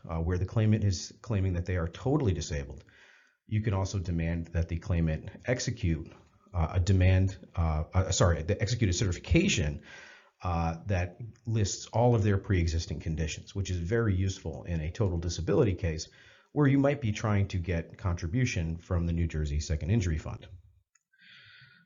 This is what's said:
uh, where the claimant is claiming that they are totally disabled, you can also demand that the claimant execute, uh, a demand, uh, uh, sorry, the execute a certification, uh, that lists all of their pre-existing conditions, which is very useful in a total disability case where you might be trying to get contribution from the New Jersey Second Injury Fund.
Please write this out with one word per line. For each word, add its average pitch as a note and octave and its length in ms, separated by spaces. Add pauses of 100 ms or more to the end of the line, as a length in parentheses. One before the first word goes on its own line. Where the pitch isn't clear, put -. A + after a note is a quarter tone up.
uh, E2 80
where F2 220
the F#2 80
claimant G#2+ 380
is F#2+ 360
claiming F#2+ 320
that F2 140
they F#2 100
are E2 120
totally B2+ 440
disabled, D2+ 500 (640)
you G#2+ 160
can A2 100
also F#2+ 260
demand E2+ 540
that E2 160
the E2+ 80
claimant E2 540 (160)
execute, F2+ 640 (440)
uh, E2+ 180
a F2+ 80
demand, F#2 560 (200)
uh, D#2 360
uh, F2+ 180
sorry, E2+ 320
the F2 180
execute A2 300
a - 20
certification, F2+ 920 (600)
uh, E2 340 (100)
that F2+ 320 (280)
lists A2 460
all A#2+ 220
of A2 80
their G2+ 160
pre-existing E2 640
conditions, D#2+ 540
which F#2+ 160
is F2+ 80
very G#2 360
useful F#2 500
in E2+ 160
a D#2 100
total F2+ 280
disability F2 560
case D#2+ 340 (440)
where D3 140
you C#3 120
might C#3 220
be G#2+ 120
trying G2+ 360
to G2 100
get E2+ 400
contribution F2 800
from E2+ 280
the E2+ 60
New E2+ 140
Jersey D2+ 340
Second D2+ 300
Injury F2 280
Fund. - 280 (1400)